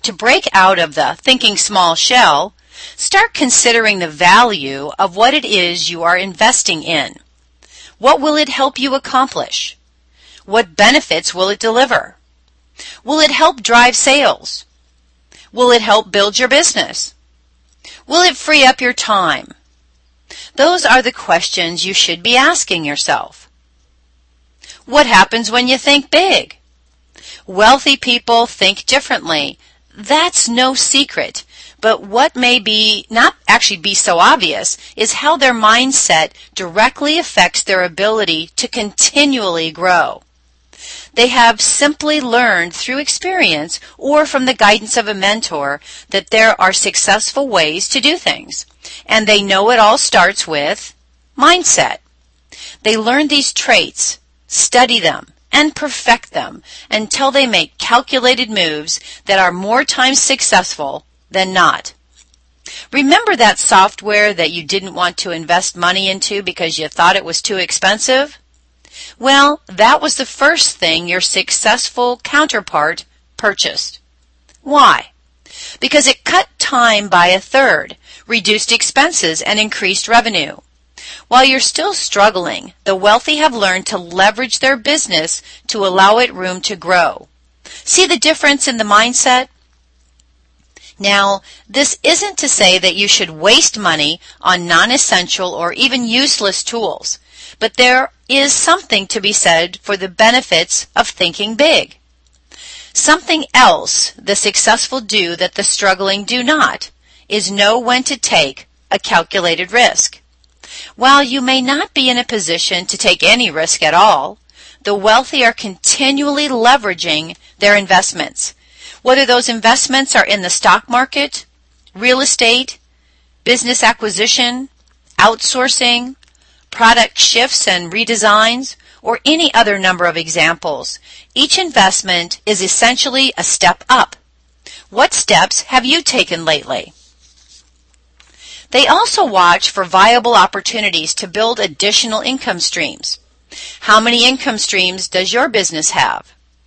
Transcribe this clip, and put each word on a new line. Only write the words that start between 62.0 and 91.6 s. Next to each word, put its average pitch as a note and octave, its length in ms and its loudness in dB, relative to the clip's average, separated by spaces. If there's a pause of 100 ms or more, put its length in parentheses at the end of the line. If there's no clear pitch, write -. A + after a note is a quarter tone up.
Remember E4+ 440 2
that A3 220 4
software G#3 760 2
that E3 180 -2
you E3+ 120 -10
didn't F#3 300 -6
want F3 240 -4
to F#3 140 -8
invest E3+ 440 -2
money F#3 340 0
into G3 340 -4
because E3+ 340 -6
you D#3 100 -6
thought F3 280 2
it F#3+ 100 -4
was E3 160 -6
too G3 160 -4
expensive? G#3+ 800 -2 (800)
Well, C#4 500 2
that A3 340 4
was D4+ 140 -2
the C4 100 -4
first - 520 0
thing E3+ 300 -2
your F3+ 140 -2
successful A#3+ 1000 -2
counterpart F#3+ 840 -2 (300)
purchased. - 640 -4 (600)
Why? C4+ 500 2 (680)
Because C#4+ 280 2
it - 160 -2
cut - 240 0 (120)
time A3 500 0
by F3 180 4
a F#3 120 2
third, C4 580 0 (300)
reduced G#3+ 440 -2
expenses, A#3 720 -2
and G#3 180 -2
increased G#3 480 -4
revenue. G#3+ 500 0 (720)
While B3+ 180 6
you're C4 140 2
still F#4 340 -2
struggling, F#3 800 -2 (100)
the G3 120 0
wealthy G#3+ 420 2
have D4 160 0
learned F#3+ 340 -2
to A3 100 -6
leverage F#3+ 640 -6
their C4 160 0
business G#3+ 680 -4 (260)
to G3+ 180 -4
allow F#3+ 320 4
it B3 160 0
room F#3 280 -8
to - 140 -6
grow. E3+ 520 0 (380)
See - 400 -2
the E4+ 120 0
difference C#4+ 500 0
in B3 100 -4
the A3 60 -2
mindset? A#3+ 680 2 (1500)
Now, G3+ 440 0 (280)